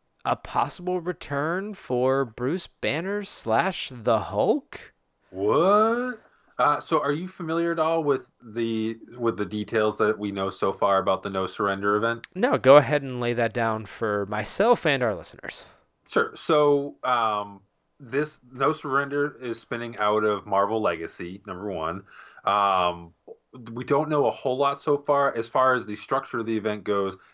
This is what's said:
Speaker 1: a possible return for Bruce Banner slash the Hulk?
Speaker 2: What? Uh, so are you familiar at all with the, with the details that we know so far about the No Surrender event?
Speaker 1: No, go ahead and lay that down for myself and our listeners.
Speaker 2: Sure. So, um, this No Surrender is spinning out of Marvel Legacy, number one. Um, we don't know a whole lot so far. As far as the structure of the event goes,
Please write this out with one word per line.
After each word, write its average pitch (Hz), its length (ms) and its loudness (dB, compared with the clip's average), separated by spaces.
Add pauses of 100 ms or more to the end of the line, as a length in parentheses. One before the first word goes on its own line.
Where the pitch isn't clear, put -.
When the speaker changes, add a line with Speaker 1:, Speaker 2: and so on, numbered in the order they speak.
(240)
Speaker 1:
a 123 120 0
possible 175 640 -2
return 160 760 -4
for 131 500 2
Bruce 127 420 -4 (140)
Banner 175 420 -2
slash 147 720 -2
the 113 240 2
Hulk? 123 760 0 (380)
Speaker 2:
What? 208 920 2 (380)
Uh, 139 220 2
so 156 200 0
are 143 120 0
you 175 160 -6
familiar 170 440 -2
at 165 60 -2
all 160 260 2
with 135 180 2 (200)
the, 113 560 -2 (180)
with 117 200 0
the 101 100 -2
details 107 520 0
that 107 200 2
we 101 120 -4
know 98 200 -2
so 98 220 -2
far 98 260 2
about 95 240 2
the 101 80 -6
No 95 160 -2
Surrender 101 500 0
event? 117 380 -2
Speaker 1:
No, 202 240 0
go 131 180 10
ahead 143 260 4
and 127 180 -6
lay 120 120 0
that 117 200 0
down 113 340 -2
for 104 400 -2
myself 107 580 0
and 139 180 2
our 110 120 0
listeners. - 520 -12 (420)
Speaker 2:
Sure. - 280 0
So, 147 680 2
um, 107 560 0 (380)
this 139 440 -4 (100)
No 135 220 0
Surrender 143 640 -2
is 120 180 -6
spinning 117 400 -8
out 107 260 2
of 104 200 0
Marvel 101 380 2
Legacy, 87 640 -4
number 98 260 -8
one. 85 320 -6 (400)
Um, 92 720 2 (580)
we 123 120 -8
don't 147 260 0
know 147 160 2
a 113 40 2
whole 127 280 -2
lot 139 240 0
so 147 160 2
far. 139 360 2
As 113 140 -6
far 131 260 4
as 107 120 -2
the 104 100 -8
structure - 420 -4
of 110 80 -4
the 113 100 0
event 104 280 -4
goes, 98 320 0 (180)